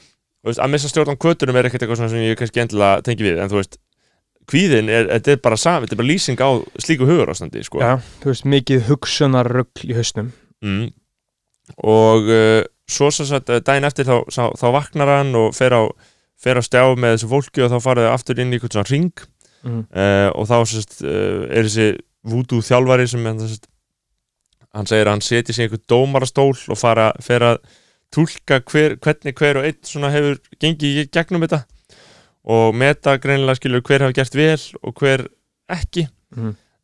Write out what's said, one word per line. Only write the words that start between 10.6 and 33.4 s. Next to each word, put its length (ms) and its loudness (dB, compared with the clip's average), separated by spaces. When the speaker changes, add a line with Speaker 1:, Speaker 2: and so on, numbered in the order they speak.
Speaker 1:
Mm. 240 -4
Og, 420 6
eh, 360 4
svo 240 0
sem 120 -6
sagt, 240 -4
eh, 100 2
daginn 260 0
eftir 180 -2
þá, 240 0
þá, 300 -2
þá 160 -2
vaknar 340 -2
hann 260 0
og 200 2
fer 180 2
á, 160 2
fer 220 0
á 40 0
stjá 200 2
með 180 2
þessu 140 -6
fólki 340 -2
og 60 2
þá 120 0
fara 200 0
þau 100 2
aftur 300 -4
inn 100 -2
í 60 -2
einhvern 160 -8
svona 160 -2
hring. 220 0
Speaker 2:
Mhm. 300 -6
Speaker 1:
Eh, 400 2
og 140 -4
þá, 180 4
sem 160 -6
sagt, 200 -14
eh, 560 -2
er 40 2
þessi 380 0
voodoo 340 -2
þjálfari 480 2
sem, 140 -6
sem 100 -6
sagt, 200 -14
hann 120 -6
segir 200 2
að 60 2
hann 80 0
setji 340 -2
sig 80 -4
í 80 -2
einhvern 160 -10
dómarastól 840 0
og 80 -4
fara, 420 2
fer 200 0
að 180 2
túlka 480 0
hver, 380 0
hvernig 360 -4
hver 220 0
og 80 -2
einn 180 -4
svona 280 -6
hefur 280 0
gengið 460 -2
í 40 -20
gegnum 360 -2
þetta 180 -2
og 300 2
meta 440 2
greinilega, 380 0